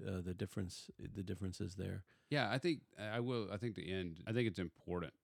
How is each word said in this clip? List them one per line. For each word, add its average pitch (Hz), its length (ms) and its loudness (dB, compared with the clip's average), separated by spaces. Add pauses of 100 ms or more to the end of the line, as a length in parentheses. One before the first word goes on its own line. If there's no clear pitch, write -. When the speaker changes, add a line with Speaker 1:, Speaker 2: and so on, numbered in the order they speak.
Speaker 1:
uh, 92 140 0
the 90 120 -2
difference, 92 640 -4
the 98 260 -6
differences 95 520 -2
there. 95 280 -4 (260)
Speaker 2:
Yeah, 131 200 4
I 120 100 4
think, 165 220 2 (160)
I 107 220 -2
will, 120 320 2
I 101 60 0
think 107 180 -2
the 85 160 -4
end, 87 340 -2
I 110 60 0
think 117 160 6
it's 98 120 2
important 87 540 -2 (100)